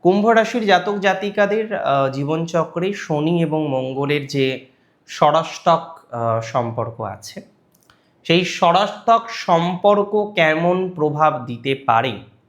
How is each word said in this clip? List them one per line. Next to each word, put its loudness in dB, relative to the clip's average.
কুম্ভ 4
রাশির 2
জাতক 2
জাতিকাদের, 0
আহ, 0
জীবনচক্রে -2
শনি 0
এবং -2
মঙ্গলের -2
যে -2
ষড়াষ্টক, 0
আহ, -2
সম্পর্ক -6
আছে, -12
সেই 2
ষড়াষ্টক 2
সম্পর্ক 0
কেমন 2
প্রভাব 0
দিতে -4
পারে 0